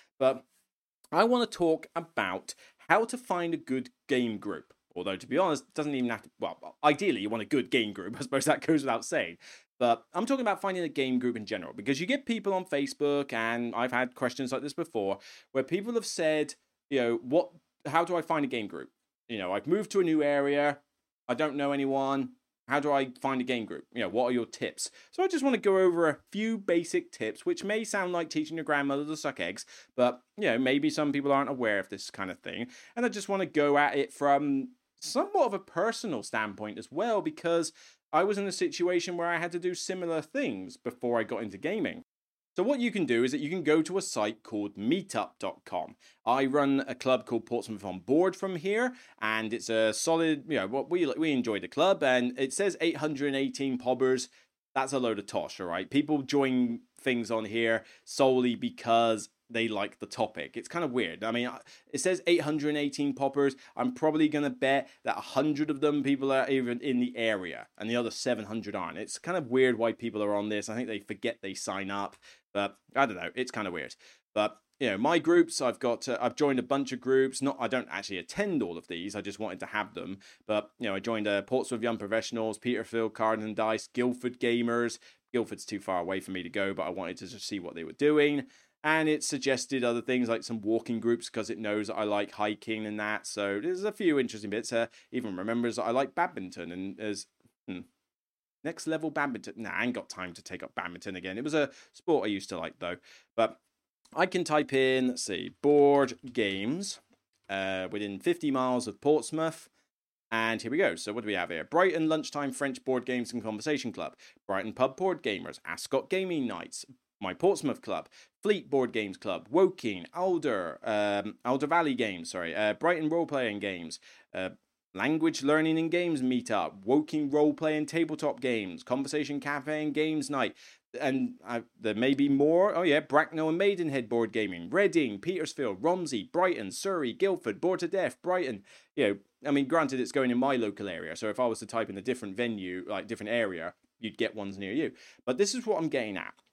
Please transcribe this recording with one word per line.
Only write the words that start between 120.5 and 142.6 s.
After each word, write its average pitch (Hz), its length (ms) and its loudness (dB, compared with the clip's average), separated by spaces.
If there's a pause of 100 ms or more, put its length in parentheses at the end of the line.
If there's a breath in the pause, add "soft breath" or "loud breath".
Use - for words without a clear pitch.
Um, 104 520 0 (100)
"Alder 135 220 2
Valley 160 260 2
Games," 98 380 -4
sorry. 85 240 -4
Uh, 107 180 2
Brighton 160 340 0
Role 160 200 0
Playing 123 320 -2
Games. 90 400 -6 (340 loud breath)
Uh, 92 160 -4 (440)
Language 156 500 0
Learning 156 340 4
and 160 140 0
Games 170 300 0
Meetup. 113 640 0
Woking 151 460 2
Role 147 240 4
Playing 151 320 0
Tabletop 156 560 -2
Games. 107 420 -2
Conversation 139 560 -2
Cafe 147 440 -4
and 151 100 -2
Games 151 360 0
Night. 131 260 0 (440 loud breath)
And, 131 360 0 (100)
uh, 117 160 -4 (180)
there 107 160 0
may 127 180 4
be 139 160 4
more. 160 460 6
Oh, 170 60 0
yeah. 147 180 4
Bracknell 156 500 2
and 160 80 2
Maidenhead 170 520 0
Board 113 240 2
Gaming. 92 360 -2
Reading, 156 500 2
Petersfield, 131 640 -4
Romsey, 147 480 0
Brighton, 156 400 0
Surrey, 156 420 -2
Guildford, 175 480 -2
Bored 180 200 2
to 175 60 -2
Death, 175 340 -2
Brighton. 170 420 -2 (320 loud breath)
You 131 120 4
know, 101 100 0 (280)
I 143 60 0
mean, 139 160 4
granted, 135 320 2
it's 120 140 -2
going 131 180 2
in 120 60 2
my 135 180 2
local 107 340 -2
area. 85 260 -8
So 110 140 -4
if 104 100 -2
I 127 60 2
was 113 140 0
to 113 60 -12
type 110 240 -2
in 98 80 -10
a 98 40 -8
different 101 360 -4
venue, 98 500 -4